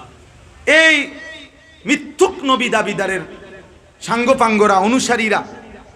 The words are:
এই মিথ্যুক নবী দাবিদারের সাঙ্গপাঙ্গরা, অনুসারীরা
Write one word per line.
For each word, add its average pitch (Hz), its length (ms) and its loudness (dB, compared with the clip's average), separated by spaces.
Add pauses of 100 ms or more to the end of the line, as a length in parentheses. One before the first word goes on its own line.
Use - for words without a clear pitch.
(640)
এই 302 460 4 (760)
মিথ্যুক 302 580 -2
নবী 254 260 0
দাবিদারের 190 520 -2 (800)
সাঙ্গপাঙ্গরা, 226 760 2
অনুসারীরা 220 680 0 (520)